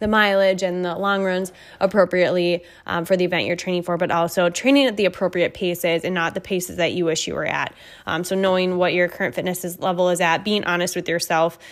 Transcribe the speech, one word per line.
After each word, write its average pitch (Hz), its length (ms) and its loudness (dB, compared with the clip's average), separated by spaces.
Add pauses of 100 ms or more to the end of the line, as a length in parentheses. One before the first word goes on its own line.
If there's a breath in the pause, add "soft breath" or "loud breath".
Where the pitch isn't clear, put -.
the 214 80 -2
mileage 196 540 4
and 180 200 -2
the 175 140 -4
long 196 260 0
runs 185 300 -2 (260 loud breath)
appropriately, 180 840 2 (200 loud breath)
um, 170 200 -4
for 190 100 2
the 180 80 2
event 175 220 0
you're 175 100 -2
training 175 280 -2
for, 175 120 -2
but 170 160 -2
also 170 380 0
training 269 360 4
at 214 120 -2
the 214 80 2
appropriate 180 480 0
paces 170 500 -2
and 185 100 -2
not 170 200 -2
the 190 80 -8
paces 180 340 -6
that 170 160 0
you 175 140 -2
wish 160 200 0
you 160 100 -6
were 151 100 -4
at. - 280 -4 (320 loud breath)
Um, 170 200 -2
so 190 100 -4
knowing 185 420 2
what 180 160 2
your 175 140 2
current 180 260 -4
fitness 180 300 -4
is, 180 160 -8
level 180 300 2
is 175 100 2
at, 165 240 2
being 208 220 0
honest 175 280 0
with 170 140 -6
yourself, 165 500 0 (140 loud breath)